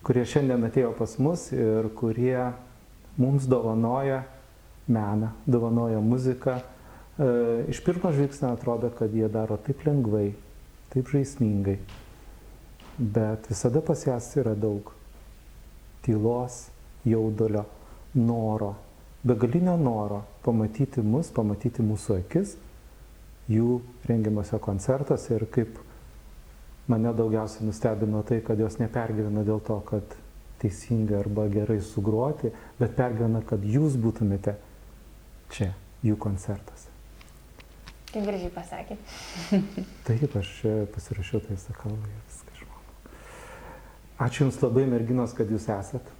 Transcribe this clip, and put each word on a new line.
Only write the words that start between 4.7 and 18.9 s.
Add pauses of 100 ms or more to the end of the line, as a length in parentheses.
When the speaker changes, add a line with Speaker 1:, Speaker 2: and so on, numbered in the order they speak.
Speaker 1:
meną, (120)
dovanoja
muziką. (540)
E, (380)
iš
pirmo
žvilgsnio
atrodo,
kad
jie
daro
taip
lengvai, (540)
taip
žaismingai, (1120)
bet
visada
pas
jas
yra
daug (1080)
tylos, (360)
jaudulio, (460)
noro, (440)